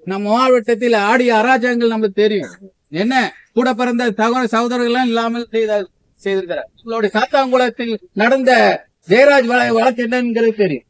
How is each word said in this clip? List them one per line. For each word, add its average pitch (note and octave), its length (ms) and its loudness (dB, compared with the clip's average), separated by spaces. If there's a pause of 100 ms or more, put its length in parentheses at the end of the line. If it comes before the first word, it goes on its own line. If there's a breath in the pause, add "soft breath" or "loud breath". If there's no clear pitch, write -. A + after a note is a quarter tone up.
நம்ம G#3 320 -2
மாவட்டத்தில் A#3+ 560 2
ஆடிய A3 420 2
அராஜகங்கள் A#3+ 560 2
நம்மளுக்கு A3 240 -2
தெரியும். G#3 360 0 (400)
என்ன, G#3+ 440 -2 (200)
கூட B3 180 0
பிறந்த A#3+ 440 -2
சகோதர A#3 280 0
சகோதரர்கள்லாம் A#3+ 580 -2
இல்லாமல் A#3 480 -4
செய்த-, G#3+ 380 -2 (360)
செய்திருக்கிறார். F3+ 440 -6 (160)
நம்மளுடைய A3+ 280 -4
சாத்தாங்குளத்தில் B3 840 -2 (160)
நடந்த A#3 680 2 (280)
ஜெயராஜ் C4 360 4
வழ-, B3 280 0
வழக்கு A#3 340 0
என்னங்கிறது A#3 480 0
தெரியும். F#3 360 -2